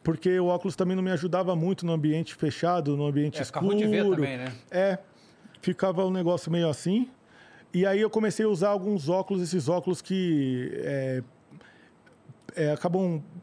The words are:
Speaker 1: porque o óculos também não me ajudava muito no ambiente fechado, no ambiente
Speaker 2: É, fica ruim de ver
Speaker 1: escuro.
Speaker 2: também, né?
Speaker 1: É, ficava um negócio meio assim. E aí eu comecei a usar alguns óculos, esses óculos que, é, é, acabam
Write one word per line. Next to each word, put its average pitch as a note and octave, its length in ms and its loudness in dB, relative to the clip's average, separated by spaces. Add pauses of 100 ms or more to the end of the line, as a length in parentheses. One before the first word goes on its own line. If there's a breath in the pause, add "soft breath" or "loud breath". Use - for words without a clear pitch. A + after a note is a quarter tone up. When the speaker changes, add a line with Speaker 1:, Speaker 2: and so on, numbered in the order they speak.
Speaker 1:
porque F3+ 380 2
o F3+ 60 2
óculos F3+ 280 0
também F#3 220 0
não F#3 60 0
me F#3 80 0
ajudava F3+ 440 0
muito F3 300 0
no E3+ 80 0
ambiente D#3 420 0
fechado, D#3+ 640 0
no C#3+ 100 0
ambiente D3 320 0
Speaker 2:
É, C#3 60 -4
fica - 160 -6
ruim G3+ 160 2
de G#3+ 120 2
ver G#3 100 2
Speaker 1:
escuro. G3+ 240 2
Speaker 2:
também, C3+ 160 -2
né? B2+ 140 -8 (180)
Speaker 1:
É, F#3 280 2 (640 loud breath)
ficava F#3 460 0
um F#3 40 0
negócio F3 400 0
meio E3+ 200 2
assim. G#3+ 400 0 (640 loud breath)
E F3+ 100 2
aí G3 160 2
eu G#3+ 80 4
comecei A3 380 0
a - 20 4
usar G3+ 220 2
alguns F#3+ 400 0
óculos, F#3 320 0
esses D#3+ 260 -2
óculos F3+ 320 0
que, C#3+ 760 0
é, C3 460 -4 (1300 loud breath)
é, D3+ 160 0
acabam E3+ 500 -2 (200)